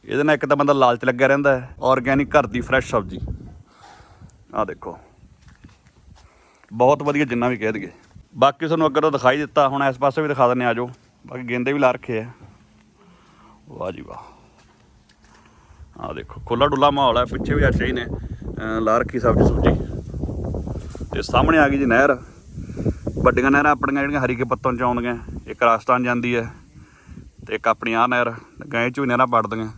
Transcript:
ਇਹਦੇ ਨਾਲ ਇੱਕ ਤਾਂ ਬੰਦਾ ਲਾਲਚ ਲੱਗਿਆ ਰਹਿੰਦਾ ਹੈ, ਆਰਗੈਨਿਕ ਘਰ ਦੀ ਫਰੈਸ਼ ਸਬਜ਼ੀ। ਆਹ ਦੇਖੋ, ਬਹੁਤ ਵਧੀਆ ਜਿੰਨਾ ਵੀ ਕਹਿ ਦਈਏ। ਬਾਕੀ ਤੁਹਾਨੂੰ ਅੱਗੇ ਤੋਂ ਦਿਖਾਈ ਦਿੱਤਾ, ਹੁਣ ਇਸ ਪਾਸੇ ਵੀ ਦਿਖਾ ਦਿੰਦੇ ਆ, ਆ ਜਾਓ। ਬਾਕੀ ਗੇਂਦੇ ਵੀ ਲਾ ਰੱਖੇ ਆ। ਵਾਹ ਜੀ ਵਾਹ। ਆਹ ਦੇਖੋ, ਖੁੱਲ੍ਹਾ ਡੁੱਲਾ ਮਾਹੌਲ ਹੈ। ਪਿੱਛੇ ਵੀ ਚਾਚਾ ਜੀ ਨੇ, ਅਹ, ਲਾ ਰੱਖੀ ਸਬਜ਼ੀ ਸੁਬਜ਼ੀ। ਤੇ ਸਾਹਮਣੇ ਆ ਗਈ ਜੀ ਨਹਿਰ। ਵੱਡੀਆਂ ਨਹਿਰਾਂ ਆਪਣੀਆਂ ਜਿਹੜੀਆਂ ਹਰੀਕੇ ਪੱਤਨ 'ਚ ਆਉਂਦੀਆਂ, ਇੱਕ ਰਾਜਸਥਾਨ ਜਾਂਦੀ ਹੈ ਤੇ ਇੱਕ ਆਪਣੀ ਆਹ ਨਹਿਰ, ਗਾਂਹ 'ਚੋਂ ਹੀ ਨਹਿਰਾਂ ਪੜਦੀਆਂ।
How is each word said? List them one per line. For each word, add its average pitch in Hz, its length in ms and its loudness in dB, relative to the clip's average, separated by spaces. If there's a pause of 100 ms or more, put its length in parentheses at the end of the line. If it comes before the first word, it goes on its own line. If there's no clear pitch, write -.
ਇਹਦੇ 127 180 -2
ਨਾਲ 151 120 4
ਇੱਕ 139 100 -4
ਤਾਂ 143 120 2
ਬੰਦਾ 143 160 2
ਲਾਲਚ 123 320 4
ਲੱਗਿਆ 127 220 2
ਰਹਿੰਦਾ 139 340 2
ਹੈ, 127 220 -16
ਆਰਗੈਨਿਕ 131 560 2
ਘਰ 123 60 2
ਦੀ 113 160 -6
ਫਰੈਸ਼ 131 280 0
ਸਬਜ਼ੀ। 92 300 -4 (1400)
ਆਹ 107 100 -2
ਦੇਖੋ, - 340 -12 (1700)
ਬਹੁਤ 135 300 4
ਵਧੀਆ 143 220 2
ਜਿੰਨਾ 120 220 -2
ਵੀ 123 100 -2
ਕਹਿ 107 140 -2
ਦਈਏ। 98 200 -8 (460)
ਬਾਕੀ 139 280 2
ਤੁਹਾਨੂੰ 160 220 2
ਅੱਗੇ 147 140 2
ਤੋਂ 156 100 4
ਦਿਖਾਈ 127 260 2
ਦਿੱਤਾ, 147 300 2
ਹੁਣ 139 160 0
ਇਸ 131 140 0
ਪਾਸੇ 143 240 0
ਵੀ 151 60 -2
ਦਿਖਾ 135 200 2
ਦਿੰਦੇ 123 180 2
ਆ, 120 40 4
ਆ 117 40 0
ਜਾਓ। 123 180 -4 (360)
ਬਾਕੀ 127 160 -12
ਗੇਂਦੇ 123 300 -2
ਵੀ 147 60 -2
ਲਾ 127 120 6
ਰੱਖੇ 123 280 -6
ਆ। 113 60 -8 (1500)
ਵਾਹ 90 200 -8
ਜੀ - 100 -12
ਵਾਹ। - 160 -16 (1800)
ਆਹ - 120 -10
ਦੇਖੋ, - 320 -14
ਖੁੱਲ੍ਹਾ 120 220 2
ਡੁੱਲਾ 143 240 4
ਮਾਹੌਲ 135 260 2
ਹੈ। 123 80 2
ਪਿੱਛੇ - 280 -4
ਵੀ 151 80 2
ਚਾਚਾ 123 240 2
ਜੀ 127 60 -2
ਨੇ, 120 140 -6
ਅਹ, - 760 -8
ਲਾ 110 160 2
ਰੱਖੀ 123 220 -2
ਸਬਜ਼ੀ 113 280 4
ਸੁਬਜ਼ੀ। - 220 2 (1400)
ਤੇ - 80 -4
ਸਾਹਮਣੇ 147 360 2
ਆ 143 120 6
ਗਈ 139 80 0
ਜੀ 139 80 0
ਨਹਿਰ। 127 320 4 (1080)
ਵੱਡੀਆਂ 131 280 2
ਨਹਿਰਾਂ 143 200 4
ਆਪਣੀਆਂ 139 300 0
ਜਿਹੜੀਆਂ 139 240 -2
ਹਰੀਕੇ 123 180 -2
ਪੱਤਨ 123 340 -2
'ਚ 123 40 -4
ਆਉਂਦੀਆਂ, 120 360 -2 (300)
ਇੱਕ 110 160 -4
ਰਾਜਸਥਾਨ 120 400 2
ਜਾਂਦੀ 120 320 -2
ਹੈ 117 180 -4 (920)
ਤੇ 107 80 -6
ਇੱਕ 110 120 -2
ਆਪਣੀ 113 260 -2
ਆਹ 117 140 2
ਨਹਿਰ, 123 260 0 (400)
ਗਾਂਹ 117 140 0
'ਚੋਂ 127 160 -4
ਹੀ 123 60 -2
ਨਹਿਰਾਂ 123 180 2
ਪੜਦੀਆਂ। 110 400 0 (100)